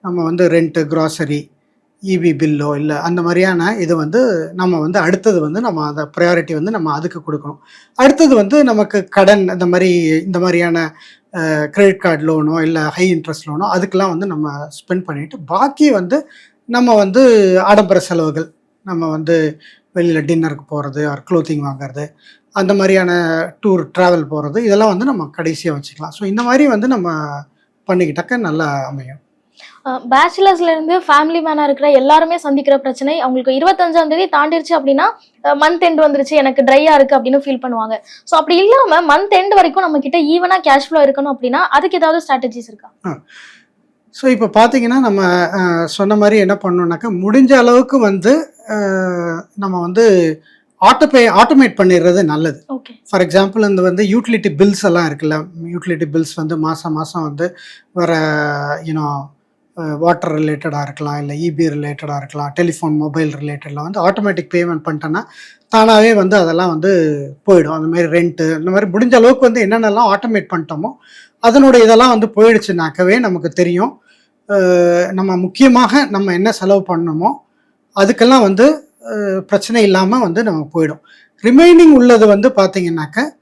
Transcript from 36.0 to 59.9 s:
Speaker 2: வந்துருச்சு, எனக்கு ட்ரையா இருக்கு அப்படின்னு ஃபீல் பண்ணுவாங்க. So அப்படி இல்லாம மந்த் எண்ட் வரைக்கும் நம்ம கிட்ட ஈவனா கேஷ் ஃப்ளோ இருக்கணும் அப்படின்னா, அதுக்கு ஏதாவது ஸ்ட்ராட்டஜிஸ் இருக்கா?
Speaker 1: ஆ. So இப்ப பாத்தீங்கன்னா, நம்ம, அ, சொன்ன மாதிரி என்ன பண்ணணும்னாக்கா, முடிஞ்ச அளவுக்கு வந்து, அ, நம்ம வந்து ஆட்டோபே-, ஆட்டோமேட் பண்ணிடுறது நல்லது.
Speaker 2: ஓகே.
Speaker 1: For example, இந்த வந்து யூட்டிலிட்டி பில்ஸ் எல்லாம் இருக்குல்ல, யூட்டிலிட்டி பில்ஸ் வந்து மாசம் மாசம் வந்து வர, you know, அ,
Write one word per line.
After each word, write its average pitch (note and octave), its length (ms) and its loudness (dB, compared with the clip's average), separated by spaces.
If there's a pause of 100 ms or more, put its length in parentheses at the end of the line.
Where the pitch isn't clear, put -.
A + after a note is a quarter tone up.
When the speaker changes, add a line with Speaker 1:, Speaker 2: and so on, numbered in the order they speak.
Speaker 2:
வந்துருச்சு, C#4+ 340 0
எனக்கு C4+ 260 0
ட்ரையா D4 320 4
இருக்கு C#4 220 4
அப்படின்னு C4 260 0
ஃபீல் C4 260 -6
பண்ணுவாங்க. A3 300 -6 (260)
So E4 140 0
அப்படி D#4+ 180 0
இல்லாம F4+ 600 2
மந்த் G4+ 140 -2
எண்ட் G4+ 240 2
வரைக்கும் F#4 280 4
நம்ம D#4 160 -2
கிட்ட C#4 200 -2
ஈவனா F4 440 0
கேஷ் C#4+ 260 2
ஃப்ளோ D#4 160 2
இருக்கணும் C#4 300 -2
அப்படின்னா, B3+ 260 -2 (100)
அதுக்கு F#4 260 0
ஏதாவது D#4+ 300 0
ஸ்ட்ராட்டஜிஸ் A#3+ 400 -4
இருக்கா? - 260 -20 (120)
Speaker 1:
ஆ. D3+ 180 -8 (880)
So C4 200 -2
இப்ப A3 360 2
பாத்தீங்கன்னா, B3 340 0
நம்ம, F#3 480 0
அ, F3 380 -2
சொன்ன G3+ 300 0
மாதிரி G#3 240 4
என்ன G3 140 2
பண்ணணும்னாக்கா, F3+ 560 -4 (120)
முடிஞ்ச B3 300 4
அளவுக்கு B3 460 4
வந்து, A3 560 0 (140)
அ, A3 60 -6 (800)
நம்ம F#3+ 260 -6
வந்து F3+ 600 2 (380)
ஆட்டோபே-, B3+ 500 4
ஆட்டோமேட் A#3+ 460 4
பண்ணிடுறது F3 480 2
நல்லது. D3+ 440 -4
Speaker 2:
ஓகே. - 400 -14
Speaker 1:
For F#3 180 0
example, G3 420 0
இந்த F#3 140 0
வந்து F#3 200 0
யூட்டிலிட்டி G#3+ 540 0
பில்ஸ் G3 260 2
எல்லாம் E3+ 260 0
இருக்குல்ல, D#3 380 -4 (260)
யூட்டிலிட்டி E3+ 400 -6
பில்ஸ் D#3+ 220 -4
வந்து D#3 240 -6
மாசம் D#3+ 340 -6
மாசம் D#3 300 -8
வந்து D#3+ 340 -8 (360)
வர, E3 260 -2 (640)
you D#3 120 -6
know, C#3+ 240 -6 (580)
அ, D3+ 180 -8